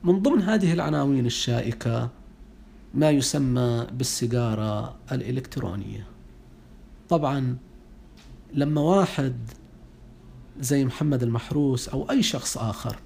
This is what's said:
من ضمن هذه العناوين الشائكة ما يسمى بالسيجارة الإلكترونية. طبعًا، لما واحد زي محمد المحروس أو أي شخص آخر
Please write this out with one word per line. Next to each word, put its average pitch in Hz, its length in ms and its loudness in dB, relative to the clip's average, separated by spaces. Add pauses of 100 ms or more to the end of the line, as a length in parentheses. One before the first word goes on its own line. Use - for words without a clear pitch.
من 190 180 4
ضمن 277 200 4
هذه 190 300 2
العناوين 143 540 2
الشائكة 120 840 -2 (840)
ما 151 160 4
يسمى 127 800 2
بالسيجارة 117 1000 -2 (180)
الإلكترونية. 107 920 -6 (1000)
طبعًا، 139 480 0 (1000)
لما 147 260 2
واحد 151 560 2 (1200)
زي 139 240 2
محمد 131 380 0
المحروس 123 680 0
أو - 220 -6
أي 262 120 4
شخص - 360 -2
آخر 110 480 -4